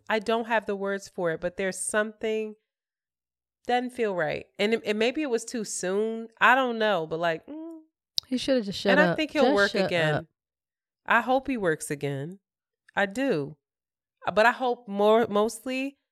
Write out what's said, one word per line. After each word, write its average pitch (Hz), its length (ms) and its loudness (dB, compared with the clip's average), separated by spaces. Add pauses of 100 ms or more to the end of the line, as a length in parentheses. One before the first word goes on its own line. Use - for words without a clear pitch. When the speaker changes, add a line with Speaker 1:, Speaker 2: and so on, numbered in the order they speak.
Speaker 1:
I 220 100 0
don't 226 280 -2
have 220 180 0
the 208 100 -4
words 196 340 -6
for 175 220 -2
it, 165 100 -4
but 175 160 -6
there's 190 220 -2
something, 220 760 -4 (1120)
doesn't 247 240 0
feel 220 240 -2
right. 151 300 -2 (120)
And 214 180 2
it, 220 100 -2
and 208 140 0
maybe 254 220 0
it 294 80 -2
was 233 160 -2
too 226 180 -6
soon. 220 640 -4 (120)
I 233 160 8
don't 247 240 0
know, 202 280 0
but, 160 120 -4
like, 165 280 -2
mm. 320 320 -14 (480)
Speaker 2:
He 254 100 -4
shoulda 262 240 0
just 196 180 -8
shut 202 120 2
Speaker 1:
And 285 80 4
Speaker 2:
up. 180 140 4
Speaker 1:
I - 20 -2
think 302 160 -4
he'll 302 140 2
Speaker 2:
Just 269 100 4
Speaker 1:
work - 160 4
Speaker 2:
shut 196 140 0
Speaker 1:
again. 160 300 2
Speaker 2:
up. 165 100 -4 (840)
Speaker 1:
I 220 140 4
hope 254 260 0
he 269 100 -4
works 170 320 -2
again. 143 480 -6 (580)
I 196 120 0
do. 196 480 -2 (760)
But 208 140 4
I - 60 8
hope 240 360 -2
more, 208 400 4
mostly 254 680 -2 (140)